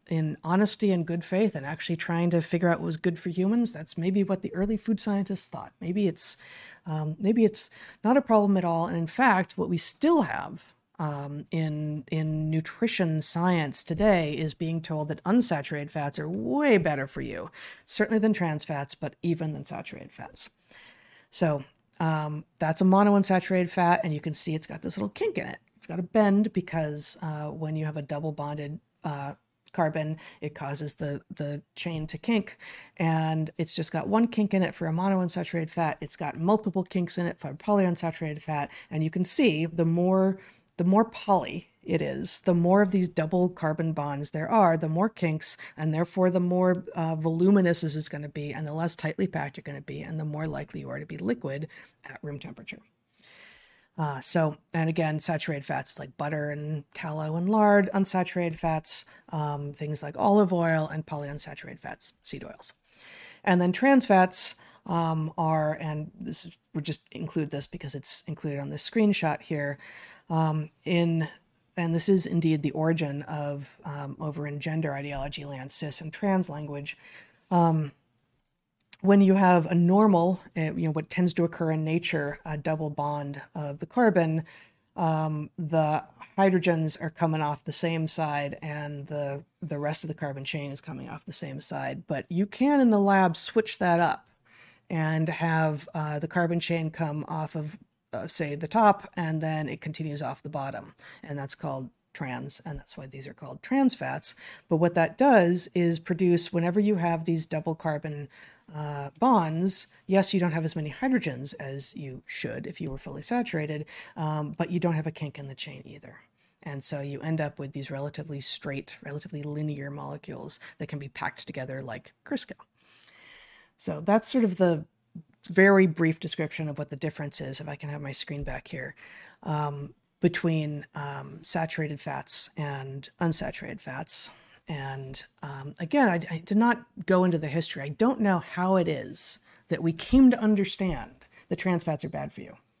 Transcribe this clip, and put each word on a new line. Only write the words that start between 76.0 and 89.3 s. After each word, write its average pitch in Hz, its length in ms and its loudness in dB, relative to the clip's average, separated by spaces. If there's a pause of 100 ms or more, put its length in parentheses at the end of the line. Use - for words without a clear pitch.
and 156 120 -10
trans 190 380 0
language. 143 480 -10 (520)
Um, 160 420 4 (1120)
when 202 180 8
you 190 140 8
have 180 320 6
a 185 80 0
normal, 180 640 6 (160)
uh, 160 160 0
you 165 140 -2
know, 160 40 2
what 156 200 -4
tends 180 240 2
to 170 100 4
occur 165 260 0
in 156 140 0
nature, 156 640 -2
a 156 100 -4
double 156 320 -2
bond 147 540 -4 (120)
of 147 240 -8
the 165 80 -10
carbon, 165 580 4 (520)
um, 156 600 -2
the 156 440 0 (360)
hydrogens 175 600 4
are 160 100 -6
coming 156 320 0
off 147 220 -4
the 156 80 -4
same 165 360 0
side 147 540 -2
and 147 460 -8
the, 143 360 -6 (160)